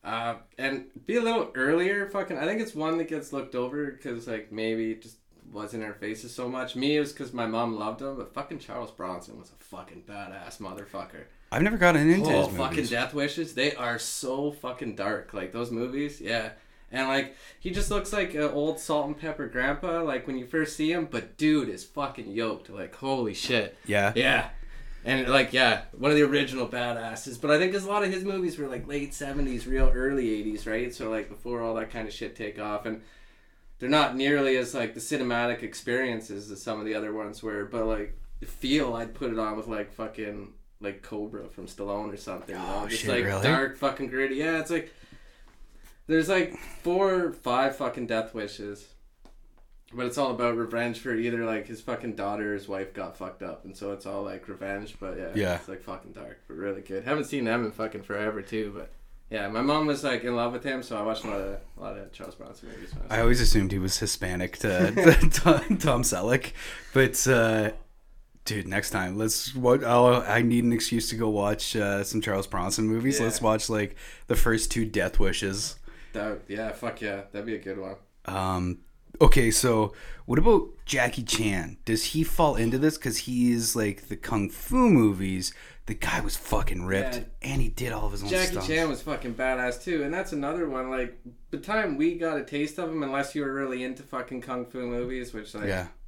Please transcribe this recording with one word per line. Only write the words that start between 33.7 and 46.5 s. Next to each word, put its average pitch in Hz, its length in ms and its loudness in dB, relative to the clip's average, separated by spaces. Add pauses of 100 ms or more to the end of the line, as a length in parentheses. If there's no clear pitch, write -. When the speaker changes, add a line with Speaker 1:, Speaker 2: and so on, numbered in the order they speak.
Speaker 1:
they're 123 80 -4
not 139 300 4
nearly 139 400 4
as, 123 160 -2
like, 120 220 -4
the - 40 -10
cinematic 120 640 0
experiences 110 880 -4
as 95 100 -12
some 107 200 -6
of 107 40 -6
the 107 100 -2
other 107 180 -4
ones 104 280 -8
were. 104 220 -4
But, 110 220 -4
like, 107 320 -2 (240)
the - 40 -8
feel, 131 480 0
I'd 113 200 -6
put 123 180 -4
it 110 80 -2
on 107 160 -2
with, 107 120 -8
like, 104 260 -6
fucking, 104 560 -10 (320)
like, 101 200 -8
Cobra 104 460 -8
from 92 200 -14
Stallone 101 460 -6
or 101 40 -12
something. - 380 -10
You 92 60 -8
know? 101 220 -4
Speaker 2:
Oh, 104 60 -6
Speaker 1:
Just, 113 140 -2
Speaker 2:
shit, - 60 -2
Speaker 1:
like, 120 140 0
Speaker 2:
really? 98 200 0
Speaker 1:
dark, 135 340 2
fucking 139 300 -2
gritty. 131 280 -2
Yeah, 160 240 0
it's - 100 -6
like, 165 220 -2 (1160)
there's, 160 200 4
like, 185 300 0 (260)